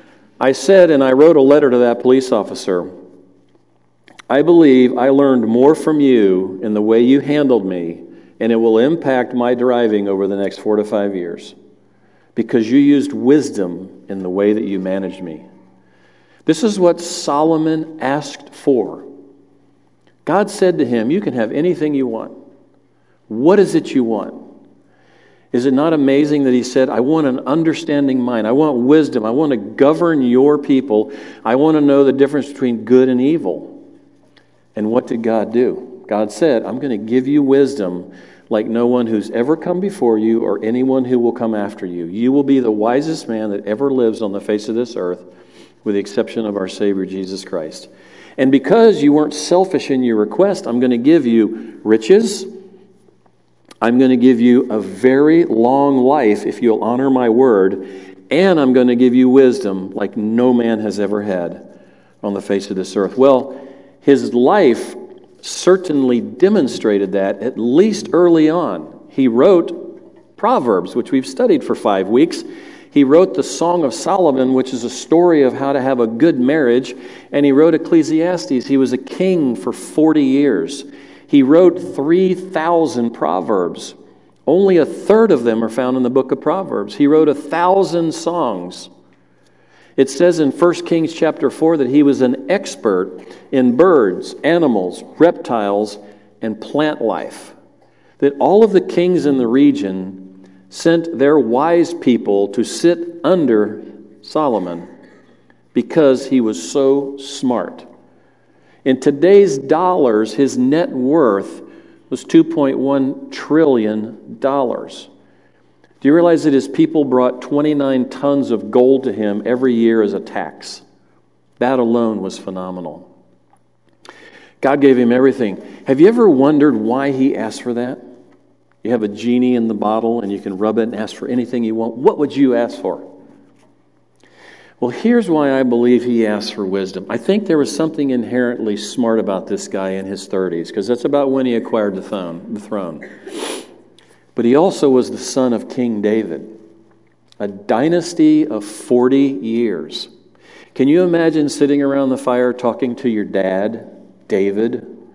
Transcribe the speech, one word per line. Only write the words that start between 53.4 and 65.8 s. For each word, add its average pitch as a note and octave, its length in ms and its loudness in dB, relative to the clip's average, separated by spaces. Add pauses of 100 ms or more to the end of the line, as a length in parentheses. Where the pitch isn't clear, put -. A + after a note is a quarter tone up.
I'm A#2 180 2
gonna C3 180 4
give B2 220 4
you B2 320 4
a G#2+ 80 -2
very C3 640 2
long C3+ 540 0
life B2 480 2
if - 160 -8
you'll A2 220 2
honor B2 260 0
my B2+ 180 0
word, G#2+ 560 2 (460)
and F3 300 2
I'm C3 120 2
gonna B2 220 4
give A#2+ 200 4
you B2+ 140 4
wisdom A2 640 2
like G#2 220 -6
no A2+ 360 0
man A#2 280 0
has G#2 200 -4
ever G#2 220 -2
had F2+ 440 -6 (560)
on G#2 100 -6
the F#2+ 100 -6
face G2 280 -4
of G2 60 -8
this F#2 200 -8
earth." G2 220 -2
Well, C3 380 2 (440)
his A#2+ 340 2
life C3 600 2 (460)
certainly C#3+ 800 0